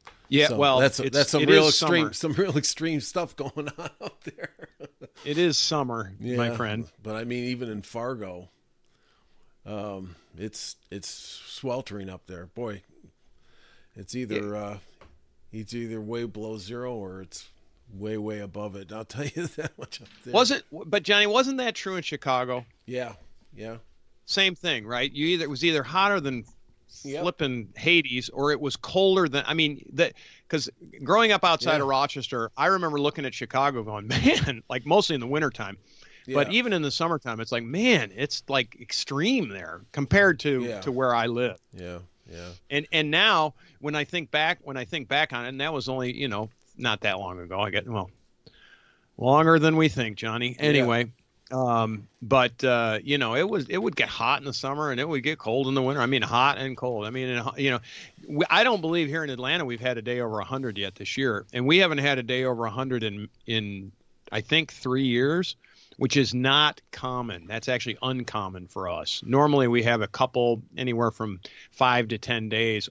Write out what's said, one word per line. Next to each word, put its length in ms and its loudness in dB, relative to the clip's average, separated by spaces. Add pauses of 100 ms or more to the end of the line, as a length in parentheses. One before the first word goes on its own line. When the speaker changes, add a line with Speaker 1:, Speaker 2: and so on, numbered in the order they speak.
(300)
Speaker 1:
Yeah, 200 4
Speaker 2:
So 80 0
Speaker 1:
well, 220 6
Speaker 2:
that's, 200 4
Speaker 1:
it's, 180 0
Speaker 2:
that's 140 4
some 100 4
Speaker 1:
it 80 4
Speaker 2:
real 140 10
Speaker 1:
is 60 6 (120)
Speaker 2:
extreme, 220 4
Speaker 1:
summer. 100 -4
Speaker 2:
some 200 -2
real 220 0
extreme 460 0
stuff 340 -4
<laughs> 0 -
going 400 -8
on 140 -12 (100)
up 240 -14
there. 280 -12 (720)
Speaker 1:
It 140 -2
is 180 4
summer, 640 -2
my 300 0
Speaker 2:
Yeah, 60 -4
Speaker 1:
friend. 300 -2 (160)
Speaker 2:
but 140 -8
I 80 -6
mean, 220 -4
even 240 -4
in 120 -8
Fargo, 680 -8 (1160)
um, 500 -10 (220)
it's, 380 -10 (160)
it's 180 -12
sweltering 1000 -10
up 180 -16
there. 200 -14
Boy, 360 -10 (1120)
it's 200 -14
either, 340 -4
Speaker 1:
Yeah. 80 -6
Speaker 2:
uh, 200 -8 (760)
it's 220 -12
either 280 -8
way 240 -6
below 320 -8
zero 360 -10
or 280 -10
it's 260 -16 (460)
way, 240 -6
way 220 -6
above 360 -10
it. 160 -14
I'll 140 -10
tell 200 -8
you 220 -6
<laughs> 80 -12
that 220 -8
much 240 -14
up 60 -20 (160)
there. 100 -12
Speaker 1:
Was 180 4
it? 200 -4
But 320 -4
Johnny, 240 6
wasn't 300 2
that 180 -2
true 200 -6
in 80 -4
Chicago? 640 -2 (200)
Speaker 2:
Yeah, 280 -8 (420)
yeah. 220 -12 (480)
Speaker 1:
Same 300 2
thing, 300 -2
right? 260 -2
You 160 -2
either, 180 0
it 40 -6
was 140 -6
either 200 2
hotter 360 2
than 260 -4 (600)
Speaker 2:
Yep. 180 -6
Speaker 1:
flippin' 520 -4
Hades, 540 0
or 220 0
it 100 -2
was 140 -4
colder 520 2
than, 200 0
I 80 -2
mean, 280 0 (100)
that, 200 2 (340)
'cause 220 -2 (340)
growing 280 4
up 120 2
outside 340 4
Speaker 2:
Yeah. 40 2
Speaker 1:
of 60 0
Rochester, 680 -2
I 120 2
remember 340 0
looking 240 -2
at 80 -8
Chicago 500 0
going, 240 -8
<laughs> 400 2
"Man," 220 -4
like, 160 -6
mostly 300 4
in 40 0
the 80 -6
wintertime. 500 -2 (540)
But 200 2
Speaker 2:
Yeah. 80 4
Speaker 1:
even 120 0
in 120 2
the 80 -2
summertime, 480 -2
it's 120 -6
like, 120 -2
"Man, 520 2
it's, 320 -4
like, 320 -2
extreme 720 -2
there 320 -12 (100)
compared 500 6
to, 220 2
Speaker 2:
Yeah. 180 -6
Speaker 1:
to 100 -4
where 240 2
I 100 2
live." 320 0 (180)
Speaker 2:
Yeah, 220 -10 (340)
yeah. 200 -14 (180)
Speaker 1:
And, 220 -2
and 180 2
now 460 2 (240)
when 160 -4
I 80 0
think 260 -6
back, 320 0
when 160 -10
I 80 -8
think 240 -8
back 240 0
on 120 -4
it, 40 -8
and 120 -8
that 120 -4
was 160 -4
only, 260 -4
you 120 -4
know, 240 -6 (260)
not 240 -2
that 160 0
long 220 -8
ago, 200 -6
I 120 0
guess, 140 -2
well, 260 -4 (1080)
longer 420 8
than 180 4
we 120 6
think, 280 -4
Johnny. 420 -4
Speaker 2:
Yeah. 60 0
Speaker 1:
Anyway, 460 4 (400)
um, 560 0 (140)
but, 420 2
uh, 400 4
you 140 0
know, 180 0
it 120 2
was, 220 -2
it 80 -2
would 180 -2
get 140 2
hot 300 0
in 60 -12
the 80 -6
summer 380 -4
and 80 -2
it 80 -2
would 160 -2
get 140 -2
cold 300 0
in 80 0
the 60 4
winter. 200 2
I 60 2
mean, 140 2
hot 360 2
and 180 -6
cold. 300 -4
I 40 -6
mean, 200 -4
and 120 -2
ho-, 160 -4
you 140 2
know, 80 0 (480)
we, 220 0
I 140 6
don't 180 4
believe 280 0
here 140 -4
in 60 -6
Atlanta 360 -2
we've 140 -4
had 180 0
a 40 -8
day 180 -2
over 200 -2
a 60 -6
hundred 320 -4
yet 180 -4
this 220 -8
year, 360 0
and 140 0
we 100 6
haven't 220 4
had 180 2
a 60 -2
day 220 0
over 200 -2
a 60 -2
hundred 320 -2
in, 260 -6 (160)
in, 460 -4 (400)
I 100 -2
think, 300 2
three 340 -2
years, 500 2 (420)
which 200 2
is 160 2
not 480 4 (100)
common. 540 -6
That's 240 -6
actually 320 -2
uncommon 640 -4
for 220 -6
us. 340 -6
Normally, 440 6
we 160 4
have 180 4
a 60 -2
couple, 560 2 (120)
anywhere 360 0
from 280 -6 (320)
five 360 2
to 100 -4
ten 320 -4
days 420 0